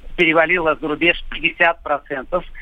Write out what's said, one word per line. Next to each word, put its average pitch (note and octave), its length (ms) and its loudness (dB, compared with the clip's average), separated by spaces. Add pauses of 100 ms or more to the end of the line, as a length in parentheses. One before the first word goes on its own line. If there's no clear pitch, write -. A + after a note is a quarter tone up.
(160)
перевалило D#3+ 640 2
за D#3 100 -6
рубеж D#3+ 420 0
пятьдесят E3 520 0
процентов D3 600 -4 (180)